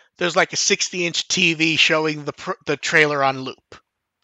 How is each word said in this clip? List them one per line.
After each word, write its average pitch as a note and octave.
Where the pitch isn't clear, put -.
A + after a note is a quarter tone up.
there's, F3
like, F3
a -
sixty-inch -
T E3+
V D#3+
showing D#3
the C#3+
pr-, -
the D3
trailer D3
on C3+
loop. -